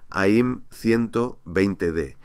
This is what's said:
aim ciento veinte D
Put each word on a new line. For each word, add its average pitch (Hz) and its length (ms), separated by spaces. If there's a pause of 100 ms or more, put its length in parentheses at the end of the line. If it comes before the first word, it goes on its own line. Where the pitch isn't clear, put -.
aim 113 600
ciento 117 760
veinte 90 480
D 71 300